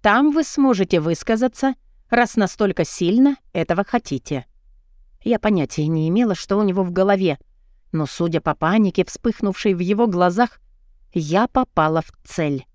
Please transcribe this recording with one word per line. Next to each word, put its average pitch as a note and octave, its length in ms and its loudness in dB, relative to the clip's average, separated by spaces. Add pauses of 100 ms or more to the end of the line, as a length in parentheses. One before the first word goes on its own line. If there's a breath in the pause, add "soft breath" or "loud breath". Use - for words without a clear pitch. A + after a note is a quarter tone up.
Там B3 300 4
вы D4 140 0
сможете G3 560 2
высказаться, A3+ 760 -2 (360)
раз A#3+ 260 0
настолько G3 480 0
сильно A#3 520 0 (160)
этого F3 320 -2
хотите». C#3 600 -6 (800)
Я A3 160 0
понятия D#3 480 0
не D#3+ 200 0
имела, G#3 280 2
что - 200 -4
у G#3+ 60 2
него F#3+ 220 0
в F3 80 -6
голове, F#3+ 460 2 (520)
но, D#3 160 -2
судя E3 340 -2
по D3+ 140 -2
панике, F#3+ 500 2
вспыхнувшей G3+ 680 -2
в F3 60 -6
его G3+ 260 0
глазах, F3+ 540 0 (520)
я F3 360 0
попала D#3+ 540 0
в - 100 -14 (120)
цель. C#3+ 500 -4